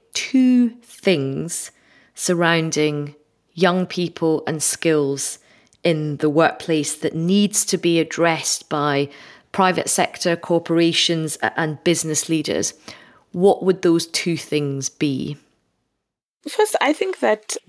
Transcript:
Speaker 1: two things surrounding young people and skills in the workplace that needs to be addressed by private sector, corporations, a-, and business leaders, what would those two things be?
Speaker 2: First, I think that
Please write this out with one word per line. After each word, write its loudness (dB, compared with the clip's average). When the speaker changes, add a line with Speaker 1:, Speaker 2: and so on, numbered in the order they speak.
Speaker 1:
two 4
things -2
surrounding 0
young 2
people -2
and -4
skills -2
in 0
the 2
workplace 0
that -6
needs 2
to -2
be 2
addressed -2
by 0
private 2
sector, 0
corporations, 0
a-, -2
and -4
business 0
leaders, -2
what 2
would 2
those 2
two -4
things -4
be? -4
Speaker 2:
First, 0
I 2
think -4
that -2